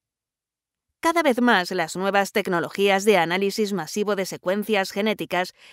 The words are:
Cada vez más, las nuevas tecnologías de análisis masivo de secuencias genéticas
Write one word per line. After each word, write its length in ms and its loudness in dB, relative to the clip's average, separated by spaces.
Cada 220 2
vez 180 2
más, 320 2
las 240 -4
nuevas 340 0
tecnologías 760 0
de 140 6
análisis 540 0
masivo 420 -2
de 120 -4
secuencias 640 -2
genéticas 600 -2